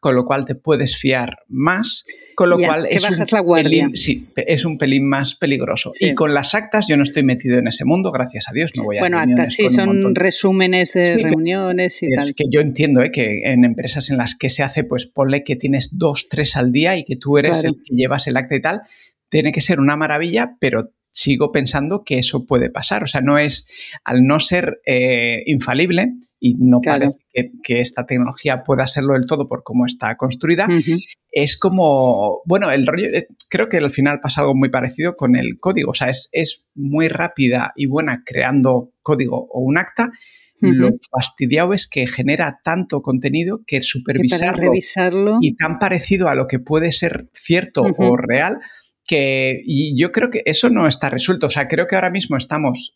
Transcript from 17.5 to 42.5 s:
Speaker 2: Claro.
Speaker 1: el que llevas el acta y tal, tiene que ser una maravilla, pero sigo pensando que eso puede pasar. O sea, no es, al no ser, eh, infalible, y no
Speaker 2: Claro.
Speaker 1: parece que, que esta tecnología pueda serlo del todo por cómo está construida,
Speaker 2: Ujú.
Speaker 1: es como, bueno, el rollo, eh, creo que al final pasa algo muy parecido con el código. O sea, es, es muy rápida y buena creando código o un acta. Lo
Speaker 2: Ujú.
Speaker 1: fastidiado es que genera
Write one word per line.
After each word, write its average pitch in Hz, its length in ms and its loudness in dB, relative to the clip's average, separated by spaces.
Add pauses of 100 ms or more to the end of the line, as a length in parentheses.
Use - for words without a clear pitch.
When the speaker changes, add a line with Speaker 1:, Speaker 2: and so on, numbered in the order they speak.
Speaker 2:
Claro. 160 160 0
Speaker 1:
el - 80 -20
que 131 100 -6
llevas 131 320 0
el 127 100 -2
acta 135 200 -2
y 131 40 0
tal, 165 220 -2 (460)
tiene 151 240 0
que 160 80 -2
ser 160 180 0
una 139 180 2
maravilla, 170 640 -2
pero 117 320 -2 (220)
sigo 143 400 0
pensando 151 500 -2
que 131 160 -2
eso 123 280 -4
puede 123 240 0
pasar. - 340 -4
O - 20 -6
sea, 135 140 -2
no 143 180 2
es, 147 300 -2 (340)
al 127 240 2
no 151 140 2
ser, 175 460 0
eh, 120 600 0
infalible, 151 680 0 (260)
y 123 180 2
no 123 240 6
Speaker 2:
Claro. 143 240 2
Speaker 1:
parece 139 120 -2 (140)
que, 123 180 -4 (120)
que 120 180 0
esta 120 240 -4
tecnología 127 600 -2
pueda 131 220 2
serlo 139 280 0
del 131 100 2
todo 139 240 -2
por 123 140 -8
cómo 123 240 0
está 113 300 -4
construida, 165 520 0
Speaker 2:
Ujú. 170 300 2 (340)
Speaker 1:
es 143 240 0
como, 131 880 2
bueno, 185 260 2
el 135 160 2
rollo, 170 280 0
eh, 170 140 -2 (200)
creo 220 220 -2
que 180 80 2
al 143 120 0
final 143 300 0
pasa 143 220 -2
algo 139 120 2
muy 131 140 2
parecido 131 480 -2
con 123 200 2
el 123 220 -2
código. 170 340 -2
O - 20 -4
sea, 127 160 -2
es, - 220 -4
es 156 300 -4 (120)
muy 143 340 0
rápida 131 680 -2
y 143 100 -2
buena 135 400 -2
creando 127 640 0 (100)
código 123 520 -2
o 127 80 -6
un 131 180 0
acta. 240 320 -4 (500)
Lo - 280 4
Speaker 2:
Ujú. - 100 0 (120)
Speaker 1:
fastidiado 143 640 0
es - 160 -2
que 131 180 -4
genera 139 560 -2